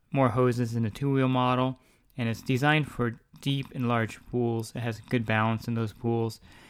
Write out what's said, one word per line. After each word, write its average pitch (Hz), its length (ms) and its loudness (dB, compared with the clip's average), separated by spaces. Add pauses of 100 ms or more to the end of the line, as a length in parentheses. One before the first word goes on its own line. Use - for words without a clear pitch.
(120)
more 135 160 4
hoses 120 440 2
than 117 120 0
the 107 60 -2
two-wheel 135 380 0
model, 127 500 2 (380)
and 117 120 -2
it's 110 140 -4
designed 147 460 2
for 117 320 -4 (200)
deep 139 340 -2
and 123 140 -2
large 113 320 0 (100)
pools. 117 460 -2
It 127 40 -6
has 117 200 -6
good 120 260 -2
balance 110 400 0
in 120 80 -4
those 113 180 -2
pools. 113 480 -2 (300)